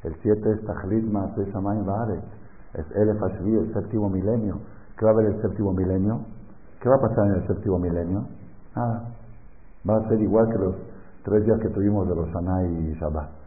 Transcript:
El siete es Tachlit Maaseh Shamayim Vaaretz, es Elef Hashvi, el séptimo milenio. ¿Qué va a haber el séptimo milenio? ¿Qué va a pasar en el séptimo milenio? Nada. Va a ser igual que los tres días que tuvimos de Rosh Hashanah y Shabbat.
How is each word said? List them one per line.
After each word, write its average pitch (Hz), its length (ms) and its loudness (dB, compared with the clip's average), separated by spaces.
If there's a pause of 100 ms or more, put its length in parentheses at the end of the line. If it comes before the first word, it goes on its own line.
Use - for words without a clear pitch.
El 80 180 -6
siete 107 300 2
es 107 140 -2
Tachlit 107 460 -2
Maaseh 98 400 -2
Shamayim 101 340 -2
Vaaretz, 101 380 -2 (520)
es - 100 -4 (100)
Elef 104 240 4
Hashvi, 95 380 0
el - 160 0
séptimo 104 360 0
milenio. 98 460 0 (420)
¿Qué 110 60 -2
va 110 80 8
a - 40 8
haber 110 180 6
el - 80 -4
séptimo 98 320 0
milenio? 95 480 2 (580)
¿Qué - 80 0
va 131 80 8
a 135 60 4
pasar 110 260 4
en 98 60 4
el 90 140 0
séptimo 95 300 0
milenio? 87 460 0 (500)
Nada. 113 300 -2 (840)
Va 107 100 4
a 110 100 0
ser 110 140 4
igual 107 260 6
que 113 100 0
los 92 180 0 (500)
tres 107 180 4
días 113 160 4
que 107 100 0
tuvimos 101 380 2
de 87 80 2
Rosh 82 160 -2
Hashanah 90 320 0
y 82 300 0
Shabbat. 76 540 -4